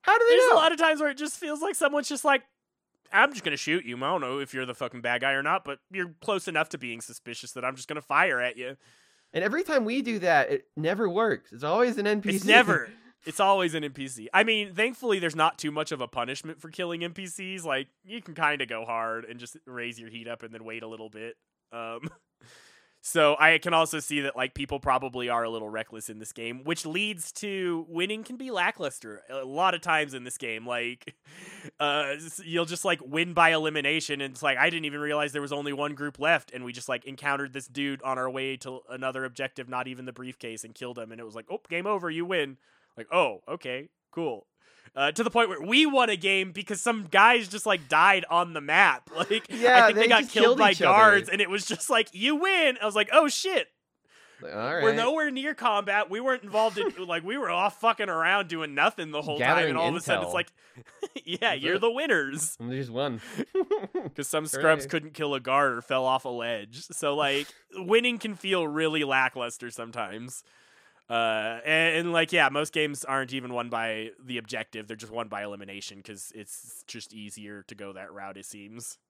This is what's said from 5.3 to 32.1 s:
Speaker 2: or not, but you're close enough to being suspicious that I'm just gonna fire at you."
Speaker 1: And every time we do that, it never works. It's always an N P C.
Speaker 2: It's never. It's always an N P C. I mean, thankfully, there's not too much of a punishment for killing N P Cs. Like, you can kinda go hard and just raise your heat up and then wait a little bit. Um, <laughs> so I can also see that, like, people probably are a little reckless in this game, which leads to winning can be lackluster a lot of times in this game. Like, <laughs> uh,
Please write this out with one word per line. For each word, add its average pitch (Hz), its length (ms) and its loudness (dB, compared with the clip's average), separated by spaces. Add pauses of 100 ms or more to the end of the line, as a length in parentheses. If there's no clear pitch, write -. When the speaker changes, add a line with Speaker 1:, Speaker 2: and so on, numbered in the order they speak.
Speaker 2:
or 135 100 0
not, 170 220 0
but 139 140 -10 (120)
you're 180 300 -8
close 196 280 -2
enough 160 220 0
to 165 80 -8
being 117 220 -10
suspicious - 520 -14
that 123 120 -10
I'm 131 120 -4
just 127 120 -16
gonna 151 140 -8
fire 147 380 2
at 123 180 -2
you." 131 180 -10 (560)
Speaker 1:
And 165 100 0
every 269 220 0
time 269 220 0
we 247 160 -2
do 226 160 -4
that, 165 320 4
it 131 160 -2 (100)
never 190 320 0
works. 190 440 0
It's 117 120 -12
always 220 320 2
an 202 100 -2
N 208 140 2
P 202 100 -2
C. 196 60 2
Speaker 2:
It's 190 80 -4
never. 208 460 6 (340)
It's 160 160 -8
always 190 340 4
an 156 100 -4
N 143 80 -8
P 135 140 -10
C. 120 280 -14
I 202 100 6
mean, 208 300 -2
thankfully, 226 440 0
there's 165 180 -2
not 156 220 2
too 151 120 -4
much 151 220 -4
of 131 100 -6
a 117 60 -6
punishment 135 520 -8
for 165 80 -18
killing 170 340 -8
N 170 120 -8
P 190 120 -12
Cs. 185 380 -12
Like, 135 240 -4 (160)
you 214 160 -14
can 170 140 -18
kinda 147 320 0
go 113 180 -8
hard 113 400 -4
and 120 160 -16
just 120 240 -16
raise 120 340 -10
your 113 120 -18
heat 113 180 -16
up 117 140 -12
and 113 100 -18
then 113 120 -16
wait 113 180 -12
a 113 40 -14
little 110 220 -14
bit. 110 280 -14 (360)
Um, 117 380 -12
<laughs> - 880 -20
so 151 400 4
I 160 180 10
can 170 160 0
also 160 240 2
see 147 220 -4
that, 139 160 -4
like, 131 180 -4
people 139 240 -6
probably 127 500 -2
are 117 140 0
a 113 80 -4
little 110 180 -8
reckless 110 400 -10
in 107 120 -14
this 107 120 -14
game, 120 300 -10
which 160 240 -6
leads 185 460 -6
to 180 560 -6
winning 185 340 -4
can 247 140 -16
be 262 160 -12
lackluster 165 760 -6
a 135 160 -8
lot 170 300 0
of 165 60 -6
times 151 340 0
in 127 80 -10
this 123 160 -12
game. 113 280 -8
Like, 120 500 -6 (300)
<laughs> - 340 -16
uh, 147 340 0